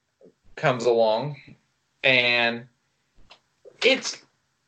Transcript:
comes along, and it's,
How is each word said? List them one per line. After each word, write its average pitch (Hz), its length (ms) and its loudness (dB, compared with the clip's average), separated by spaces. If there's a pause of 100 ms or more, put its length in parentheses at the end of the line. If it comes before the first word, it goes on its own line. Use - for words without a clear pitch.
(540)
comes 127 300 -2
along, 117 560 0 (640)
and 120 640 0 (1160)
it's, - 380 -2 (460)